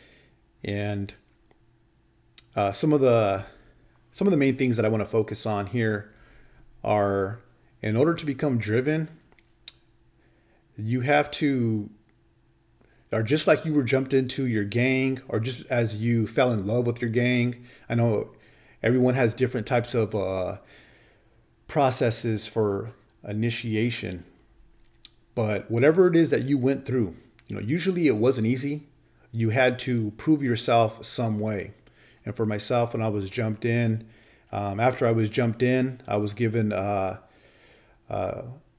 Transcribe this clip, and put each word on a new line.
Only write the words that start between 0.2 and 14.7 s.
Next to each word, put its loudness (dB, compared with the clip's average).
And, -4
uh, 2
some 2
of 4
the, 4
some -2
of 4
the 4
main 2
things 0
that 2
I 2
wanna 0
focus -2
on -2
here -2
are, 0
in 0
order 2
to -8
become -2
driven, -2
you -2
have 2
to, 0
or 0
just 0
like 4
you 0
were 4
jumped 0
into 0
your 0
gang, 0